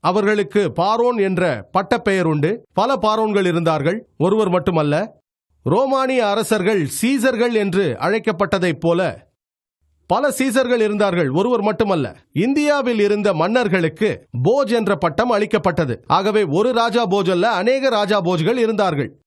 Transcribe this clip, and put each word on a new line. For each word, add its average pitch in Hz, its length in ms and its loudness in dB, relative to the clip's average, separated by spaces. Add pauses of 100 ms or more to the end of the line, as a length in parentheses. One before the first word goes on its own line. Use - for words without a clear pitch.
அவர்களுக்கு 202 760 0
பாரோன் 226 440 0
என்ற 175 520 -2
பட்டப்பெயர் 190 520 0
உண்டு. 160 480 -2
பல 240 240 0
பாரோன்கள் 214 500 0
இருந்தார்கள், 165 600 -2 (100)
ஒருவர் 196 300 2
மட்டுமல்ல. 175 720 -2 (420)
ரோமானிய 262 680 0
அரசர்கள் 202 600 0 (140)
சீசர்கள் 240 520 0
என்று 190 460 0
அழைக்கப்பட்டதைப் 180 800 -2
போல 170 500 -2 (760)
பல 262 240 0
சீசர்கள் 247 500 0
இருந்தார்கள், 196 500 2
ஒருவர் 208 320 0
மட்டுமல்ல. 196 540 0 (160)
இந்தியாவில் 269 680 0
இருந்த 202 340 2
மன்னர்களுக்கு 185 960 0 (160)
போஜ் 240 260 2
என்ற 214 260 0
பட்டம் 196 340 0
அளிக்கப்பட்டது. 190 760 0
ஆகவே 196 360 2
ஒரு 190 300 0
ராஜா 233 340 0
போஜ் 190 240 0
அல்ல, 185 200 0
அநேக 247 380 0
ராஜா 208 340 0
போஜ்கள் 175 340 0
இருந்தார்கள். 202 720 -2